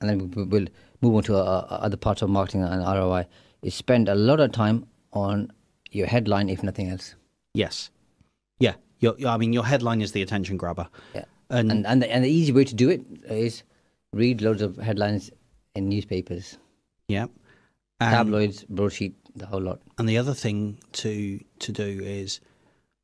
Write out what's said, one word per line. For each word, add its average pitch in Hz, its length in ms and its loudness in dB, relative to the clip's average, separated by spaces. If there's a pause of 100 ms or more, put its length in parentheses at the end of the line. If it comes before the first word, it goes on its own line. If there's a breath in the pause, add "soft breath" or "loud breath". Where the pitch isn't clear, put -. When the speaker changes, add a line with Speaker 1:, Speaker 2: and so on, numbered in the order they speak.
Speaker 1:
and 104 80 0
then 104 80 2 (140)
we, 101 120 -4
we, - 0 -
we'll 95 240 2 (340 soft breath)
move 120 140 6
on 104 80 4
to, 107 140 0
uh, 92 320 2
uh, - 120 -6
other 101 160 -2
parts - 240 0
of - 80 0
marketing 98 340 2
and 90 180 0
R 95 160 0
O 92 160 2
I, 90 140 0 (340 soft breath)
is - 140 -6
spend 120 340 4
a 101 60 4
lot 120 240 4
of 131 120 4
time 113 360 0 (260)
on 101 380 -2 (400)
your 98 160 -2
headline, 104 420 2
if 92 140 -6
nothing 95 260 -4
else. 92 260 -12 (380)
Speaker 2:
Yes. - 360 -4 (720)
Yeah. 117 140 4 (260)
Your, 113 180 2
your, 127 120 -2
I 117 80 0
mean, 113 160 0
your 117 120 0
headline 117 360 0
is 101 100 -4
the 101 100 -2
attention 95 360 -4
grabber. 85 300 -6 (260 loud breath)
Speaker 1:
Yeah. - 120 -10 (240)
Speaker 2:
And 113 220 2
Speaker 1:
And, 104 160 0
and 123 140 4
the, 120 100 0
and 127 140 2
the 135 40 4
easy 156 220 4
way 135 140 6
to 131 100 -8
do 123 140 4
it 180 120 0 (280)
is 117 340 -4 (500)
read 117 280 2
loads 107 200 2
of 98 160 -2
headlines 104 540 -2 (440)
in 98 140 -4
newspapers. 95 680 -6 (500)
Speaker 2:
Yeah. 104 200 -2 (720 soft breath)
And 113 120 2
Speaker 1:
Tabloids, 107 540 2
broadsheet, 98 480 -2 (240)
the 95 80 -14
whole 98 160 -4
lot. 92 200 -6 (160)
Speaker 2:
And 113 120 0
the 110 80 2
other 131 160 0
thing 104 460 -4 (140)
to, 104 460 -6 (200)
to - 120 -10
do 101 320 -6
is 98 360 -8 (640)